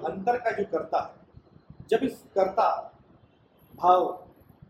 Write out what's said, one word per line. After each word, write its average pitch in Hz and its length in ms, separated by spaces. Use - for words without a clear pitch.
अंतर 196 340
का 226 140
जो 202 200
कर्ता 160 300
है, - 120
जब 226 160
इस - 200
कर्ता 190 340
भाव 180 340